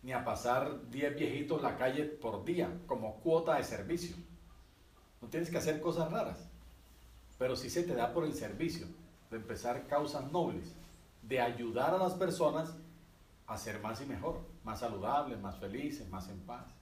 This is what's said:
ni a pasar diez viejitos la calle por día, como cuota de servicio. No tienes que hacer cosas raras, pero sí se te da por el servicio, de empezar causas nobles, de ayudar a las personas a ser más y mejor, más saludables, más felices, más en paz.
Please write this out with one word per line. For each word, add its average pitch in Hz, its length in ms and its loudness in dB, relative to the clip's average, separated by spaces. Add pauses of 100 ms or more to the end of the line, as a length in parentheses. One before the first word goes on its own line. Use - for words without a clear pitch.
ni 127 100 -6
a 123 120 0
pasar 120 640 2
diez 139 260 0
viejitos 147 440 0
la 131 160 0
calle 135 280 2
por 107 400 -4
día, 170 240 2 (180)
como 110 300 -2
cuota 160 400 6
de 143 80 4
servicio. 117 500 -2 (1040)
No 117 80 -12
tienes 165 220 0
que 165 80 2
hacer 156 220 2
cosas 170 320 2
raras, 196 360 -2 (880)
pero 127 200 2
sí 127 120 -4
se 170 140 2
te 175 120 2
da 117 180 2
por 170 120 2
el 143 100 0
servicio, 113 520 -2 (440)
de 113 80 -4
empezar 120 500 -2
causas 147 420 2
nobles, 90 420 0 (500)
de 123 180 2
ayudar 120 540 4
a 185 40 4
las 185 160 4
personas 160 640 2 (720)
a 110 100 -4
ser 104 220 -6
más 110 200 -4
y 139 60 -6
mejor, 160 340 -2 (220)
más 110 180 -6
saludables, 113 600 0
más 98 180 -6
felices, 110 520 -4
más 92 180 -6
en 95 120 -10
paz. 123 260 -10 (160)